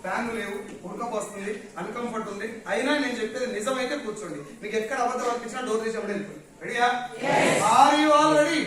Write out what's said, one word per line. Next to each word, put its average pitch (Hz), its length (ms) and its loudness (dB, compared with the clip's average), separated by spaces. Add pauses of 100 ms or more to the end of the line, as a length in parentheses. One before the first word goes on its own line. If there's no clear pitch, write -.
ఫ్యాన్ 233 240 -4 (100)
లేవు, 202 200 -6 (300)
ఉడకపోస్తుంది, 196 640 -6 (260)
అన్‌కంఫర్ట్ 226 540 -6
ఉంది, 214 160 -8 (240)
అయినా 262 180 0 (120)
నేను 247 180 -4
చెప్పేది 247 260 -4 (100)
నిజమైతే 262 480 -2
కూర్చోండి. 170 360 -8 (220)
మీకు 220 180 -6
ఎక్కడ 269 240 -4
అబద్ధం 240 280 -2
అనిపించినా 233 360 -6
డోర్ 220 160 0
తీసి 214 140 -4
అప్పుడే 202 160 -4
వెళ్ళిపోండి. - 280 -8 (200)
రెడీయా? 240 260 2 (880)
Are 285 240 10
you 311 160 4
all 311 220 6
ready? 311 280 4